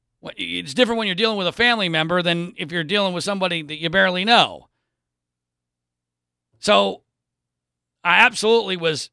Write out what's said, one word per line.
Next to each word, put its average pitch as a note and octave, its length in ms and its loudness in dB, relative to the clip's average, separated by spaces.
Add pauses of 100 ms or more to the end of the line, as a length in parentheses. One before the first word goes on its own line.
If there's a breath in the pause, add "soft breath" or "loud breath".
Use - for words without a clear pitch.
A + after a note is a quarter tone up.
(240)
Wh-, - 140 -14
it's C3+ 340 -6
different A#3 260 2
when A3 100 -4
you're F3+ 80 -4
dealing A3 200 -2
with F#3 120 -4
a D#3 40 -2
family A3+ 360 0
member E3 340 0
than E3+ 340 -2
if E3+ 140 -10
you're E3+ 140 -4
dealing F#3+ 280 0
with E3 120 -6
somebody F#3 380 -2
that D#3 180 -12
you D#3+ 100 -4
barely F#3 340 2
know. D3+ 440 2 (1900)
So G3+ 420 2 (1000)
I E3+ 160 4
absolutely A3 560 2
was E3 360 -4